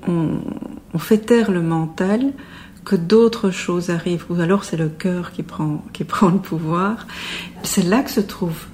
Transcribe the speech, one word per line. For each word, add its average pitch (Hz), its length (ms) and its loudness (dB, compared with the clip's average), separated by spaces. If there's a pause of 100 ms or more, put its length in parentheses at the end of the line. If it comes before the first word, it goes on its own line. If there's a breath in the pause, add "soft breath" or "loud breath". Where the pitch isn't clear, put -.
on, 170 320 0 (540)
on 170 40 -2
fait 214 220 4
taire 214 320 4
le 175 100 2
mental 185 720 0 (500 loud breath)
que - 120 2
d'autres 208 560 4
choses 175 400 -2
arrivent, 170 400 -2
ou 175 100 0
alors 196 220 2
c'est - 140 -4
le 160 120 0
cœur 180 420 -4
qui - 120 -8
prend, 151 400 -4 (100)
qui - 100 -8
<laughs> - 0 -
prend 175 260 4
le 185 100 2
pouvoir. 170 680 -4 (560 loud breath)
C'est - 260 0
là 226 140 4
que 285 80 -6
se 220 120 0
trouve 175 520 -4